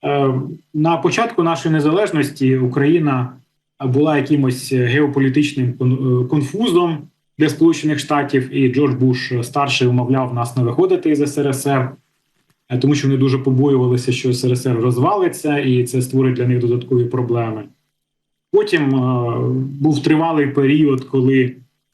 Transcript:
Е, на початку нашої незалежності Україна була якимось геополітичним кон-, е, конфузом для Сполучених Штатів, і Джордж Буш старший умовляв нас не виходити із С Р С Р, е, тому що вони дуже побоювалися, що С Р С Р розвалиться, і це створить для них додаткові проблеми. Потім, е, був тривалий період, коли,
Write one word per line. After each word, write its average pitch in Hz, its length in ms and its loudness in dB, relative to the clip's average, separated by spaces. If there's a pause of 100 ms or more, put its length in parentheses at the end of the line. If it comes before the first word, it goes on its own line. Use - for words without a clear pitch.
Е, 143 300 0 (400)
на 160 240 0
початку 180 460 -2
нашої 165 300 0
незалежності 147 840 0
Україна 135 760 0 (520)
була 147 320 2
якимось 135 560 -2
геополітичним 135 1000 0
кон-, 127 500 0
е, 127 40 -4
конфузом 170 720 0 (400)
для 151 120 2
Сполучених 156 500 0
Штатів, 143 560 -2
і 131 180 2
Джордж 135 200 2
Буш 127 480 0
старший 131 460 -2
умовляв 127 460 0
нас 120 240 -4
не 127 60 0
виходити 175 460 0
із 147 120 2
С 139 160 -2
Р 139 100 0
С 131 200 -4
Р, 131 240 0 (760)
е, 127 80 -2
тому 135 180 4
що 135 120 0
вони 135 100 2
дуже 135 200 2
побоювалися, 127 720 2
що 127 180 -2
С 123 180 -2
Р 123 100 0
С 123 80 -6
Р 123 160 0
розвалиться, 147 760 0
і 127 260 2
це 127 180 -2
створить 131 340 0
для 120 120 -2
них 123 120 2
додаткові 120 460 0
проблеми. 117 580 -4 (880)
Потім, 175 440 2
е, 123 440 0 (420)
був 143 220 0
тривалий 156 440 2
період, 139 560 2
коли, 131 520 0 (380)